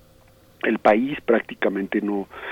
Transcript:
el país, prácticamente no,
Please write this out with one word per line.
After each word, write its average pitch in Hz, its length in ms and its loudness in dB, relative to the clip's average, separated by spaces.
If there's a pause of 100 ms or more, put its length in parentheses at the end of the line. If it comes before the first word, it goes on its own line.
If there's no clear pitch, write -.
(640)
el 113 140 0
país, 123 460 2
prácticamente 101 760 -2
no, 101 260 -4 (260)